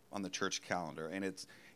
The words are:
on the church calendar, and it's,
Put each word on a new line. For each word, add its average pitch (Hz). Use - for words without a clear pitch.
on 101
the 92
church -
calendar, 80
and 95
it's, 95